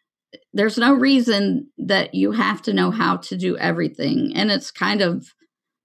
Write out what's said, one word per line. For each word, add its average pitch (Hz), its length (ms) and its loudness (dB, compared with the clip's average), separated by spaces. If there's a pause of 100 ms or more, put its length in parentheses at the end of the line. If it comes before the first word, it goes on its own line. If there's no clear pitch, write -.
(520)
There's 202 240 0
no 247 160 4
reason 240 760 2 (100)
that - 360 -2
you 190 180 2
have 208 300 -2
to 214 100 -2
know 185 180 2
how 180 280 0
to - 180 -10
do 180 220 -2
everything. - 760 -2
And 208 160 0
it's - 220 -4
kind 202 300 -2
of 175 320 -2 (500)